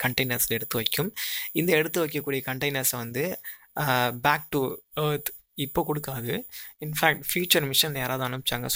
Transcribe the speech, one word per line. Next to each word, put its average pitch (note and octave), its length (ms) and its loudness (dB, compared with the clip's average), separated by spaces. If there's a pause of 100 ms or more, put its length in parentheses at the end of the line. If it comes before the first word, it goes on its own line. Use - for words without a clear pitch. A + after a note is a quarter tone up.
கண்டெய்னர்ஸ்ல B2 420 0
எடுத்து A#2 280 -2
வைக்கும். D3 380 0 (380)
இந்த E3 240 4
எடுத்து D#3+ 300 2
வைக்கக்கூடிய D3 280 -4
கண்டெய்னர்ஸை C3 640 -2
வந்து, B2 440 -4 (360)
ஆ, B2+ 340 4
back C#3+ 400 0
to C3+ 240 0 (220)
earth D3+ 280 0 (300)
இப்போ D#3 340 0
கொடுக்காது. D3 540 -4 (380)
In D#3 200 -6
fact, D3+ 220 4 (120)
future F3 320 4
mission C#3 280 2
யாராவது C3 340 -2
அனுப்பிச்சாங்க B2+ 480 -4